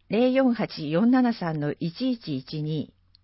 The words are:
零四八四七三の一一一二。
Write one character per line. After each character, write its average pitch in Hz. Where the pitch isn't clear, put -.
零 247
四 262
八 214
四 190
七 254
三 160
の 147
一 240
一 160
一 151
二。 151